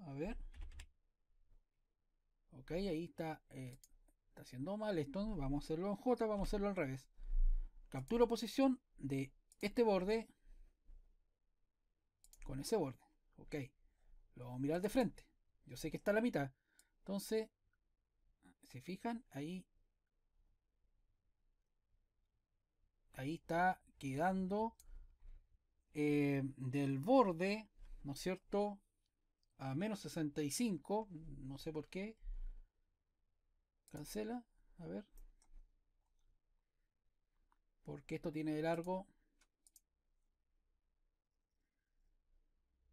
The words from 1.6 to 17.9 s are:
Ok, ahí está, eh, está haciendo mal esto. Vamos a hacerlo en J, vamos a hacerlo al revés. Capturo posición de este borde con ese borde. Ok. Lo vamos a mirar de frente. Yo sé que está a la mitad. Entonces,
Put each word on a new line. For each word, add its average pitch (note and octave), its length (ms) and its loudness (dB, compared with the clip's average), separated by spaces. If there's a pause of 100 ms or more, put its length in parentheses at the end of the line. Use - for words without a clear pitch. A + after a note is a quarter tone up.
Ok, C3 200 -12
ahí F3 340 0
está, D#3+ 440 -6
eh, B2+ 300 -12 (480)
está - 160 -20
haciendo D3+ 340 -4
mal G#3+ 220 0
esto. F#3+ 360 -2
Vamos C#3+ 280 0
a - 20 -12
hacerlo F3 240 0
en G3+ 60 0
J, A#3 320 2
vamos G#3 200 2
a - 20 0
hacerlo G3+ 180 2
al G3+ 80 0
revés. C3+ 340 -2 (800)
Capturo A3 380 4
posición A#3+ 520 4 (180)
de C3+ 360 -2 (260)
este G#3 240 2
borde G#3+ 460 4 (2250)
con C3+ 160 -6
ese G#3+ 180 0
borde. C#3+ 220 -2 (380)
Ok. - 180 -10 (800)
Lo B2+ 100 -14
vamos B2 140 -8
a - 20 -4
mirar D#3 200 2
de G3 80 2
frente. - 380 2 (380)
Yo B2 120 -12
sé D#3 140 -4
que D#3+ 60 -2
está - 140 0
a - 20 4
la A3 80 4
mitad. D3 300 2 (480)
Entonces, G#3+ 500 -2 (1160)